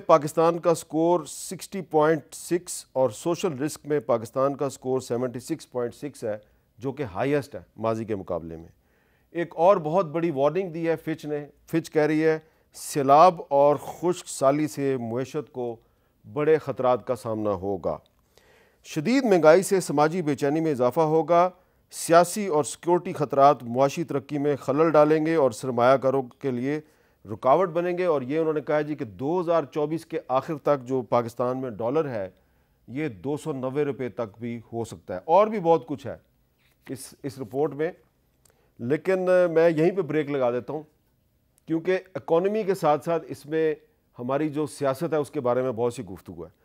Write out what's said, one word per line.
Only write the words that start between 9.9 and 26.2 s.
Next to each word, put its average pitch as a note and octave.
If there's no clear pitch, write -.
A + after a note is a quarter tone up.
बड़ी E3
वार्निंग D3+
दी E3
है E3
फिच D#3+
ने। D3
फिच E3
कह D3+
रही D#3
है, D#3
सैलाब D#3
और C#3+
खुश्क -
साली C#3+
से C#3
मुईशत B2+
को B2
बड़े D3
ख़तरात B2
का B2+
सामना G#2+
होगा। F2+
शदीद A#3
महंगाई F3+
से F#3
समाजी D#3
बेचैनी D3
में D#3+
इजाफा B2
होगा। D#3+
सियासी F3
और D3
सिक्योरिटी F3
ख़तरात C#3
मुआशी C3+
तरक्की C#3+
में C#3+
खलल D#3
डालेंगे D#3
और C3
सरमायाकारों C3